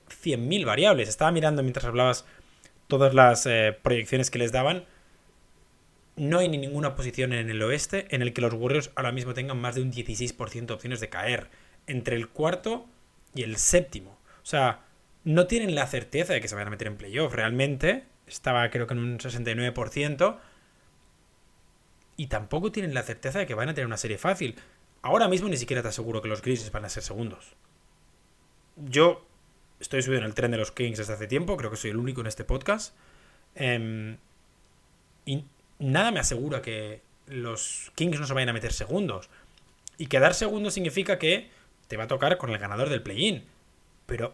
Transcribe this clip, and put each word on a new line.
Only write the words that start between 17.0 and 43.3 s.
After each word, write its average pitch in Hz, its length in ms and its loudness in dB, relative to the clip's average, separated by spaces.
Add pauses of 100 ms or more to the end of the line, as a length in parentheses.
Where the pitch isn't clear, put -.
realmente. 135 720 0 (220)
Estaba 120 420 0
creo 120 180 -2
que 123 60 -4
en 120 60 -2
un 120 220 -4
sesenta 120 300 -6
y 113 40 -2
nueve 123 160 0
por 120 180 -6
ciento. 147 500 0 (1800)
Y 151 100 -6
tampoco 151 440 -4
tienen 185 220 -4
la 123 100 -2
certeza 135 360 -6
de 196 60 -2
que 117 100 -6
van 120 140 -2
a 160 40 -4
tener 139 140 -4
una 113 100 -4
serie 107 200 -4
fácil. 170 380 -2 (460)
Ahora 220 260 4
mismo 185 200 2
ni 170 100 0
siquiera 123 240 -2
te 117 60 -6
aseguro 110 340 -4
que 117 60 -6
los 107 140 -4
Grizzlies 113 300 -2
van 104 140 -6
a 98 40 -12
ser - 140 -8
segundos. 101 520 -8 (1200)
Yo 147 500 4 (540)
estoy 135 220 -2
subido 131 180 0
en 110 60 -2
el 107 80 -6
tren 120 180 2
de 113 60 0
los 107 140 -2
Kings 113 260 -4
desde 107 160 -6
hace 104 140 -8
tiempo, 170 300 0
creo 117 140 -6
que 110 60 -8
soy 107 140 -6
el 107 60 -2
único 127 240 -4
en 113 60 -6
este 110 160 -8
podcast. 196 520 -2 (600)
Em, 113 600 -2 (1080)
y 143 200 -4 (340)
nada 156 320 2
me 180 80 -2
asegura 131 420 -2
que 107 400 -8 (260)
los 120 680 -8
Kings 160 240 0
no 147 80 -4
se 139 60 -2
vayan 131 160 2
a 117 40 0
meter 113 200 -4
segundos. 107 560 -4 (680)
Y 147 100 -8
quedar 139 260 6
segundo 208 360 -2
significa 185 480 -2
que 185 320 0 (380)
te 110 100 -8
va 110 60 -4
a 113 40 -6
tocar 135 300 2
con 117 140 -6
el 104 80 -2
ganador 101 300 -2
del 127 120 -2
play-in. 131 440 -2 (600)